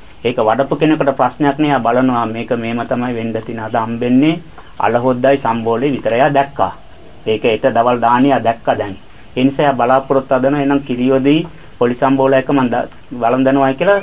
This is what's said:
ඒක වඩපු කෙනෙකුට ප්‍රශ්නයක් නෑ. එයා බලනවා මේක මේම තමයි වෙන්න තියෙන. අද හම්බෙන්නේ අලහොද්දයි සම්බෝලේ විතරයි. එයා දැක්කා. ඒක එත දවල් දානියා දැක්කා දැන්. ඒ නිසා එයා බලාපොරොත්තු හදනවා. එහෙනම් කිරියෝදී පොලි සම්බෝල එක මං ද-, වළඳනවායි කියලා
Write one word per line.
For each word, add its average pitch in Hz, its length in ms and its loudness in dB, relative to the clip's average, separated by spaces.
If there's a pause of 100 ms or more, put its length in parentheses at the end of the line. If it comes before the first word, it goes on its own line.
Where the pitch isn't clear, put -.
(200)
ඒක 123 180 -4
වඩපු 120 380 0
කෙනෙකුට 151 360 0
ප්‍රශ්නයක් 135 460 0
නෑ. 151 100 0
එයා 139 120 0
බලනවා 120 460 0
මේක 110 260 -8
මේම 117 320 -4
තමයි 123 300 -4
වෙන්න 113 220 -6
තියෙන. 113 240 -8
අද 110 160 -6
හම්බෙන්නේ 123 640 0 (360)
අලහොද්දයි 123 600 2
සම්බෝලේ 117 540 -2
විතරයි. 113 220 -2
එයා 139 160 2
දැක්කා. 139 420 0 (500)
ඒක 110 220 -2
එත 113 200 0
දවල් 120 360 2
දානියා 123 400 2
දැක්කා 113 360 -2
දැන්. 101 180 -8 (360)
ඒ 127 140 0
නිසා 139 200 0
එයා 135 100 2
බලාපොරොත්තු 131 600 2
හදනවා. 139 260 0
එහෙනම් 139 200 0
කිරියෝදී 135 640 0 (280)
පොලි 120 200 0
සම්බෝල 135 380 2
එක 131 180 2
මං 131 200 2
ද-, 117 180 -4 (240)
වළඳනවායි 131 640 2
කියලා 190 280 2